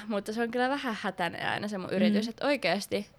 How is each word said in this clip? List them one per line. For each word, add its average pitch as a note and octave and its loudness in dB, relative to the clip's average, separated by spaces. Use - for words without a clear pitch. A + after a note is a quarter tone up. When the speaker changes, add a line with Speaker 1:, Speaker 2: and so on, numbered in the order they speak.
Speaker 1:
mutta G#3+ -2
se A3+ -2
on A#3 0
kyllä B3 2
vähän C4+ -2
hätäinen F#3+ -2
aina A2 0
se G#3 -4
mun F#3+ -6
yritys. G#3 4
Speaker 2:
Mm. A#3 -4
Speaker 1:
Että - -2
oikeesti G3+ 0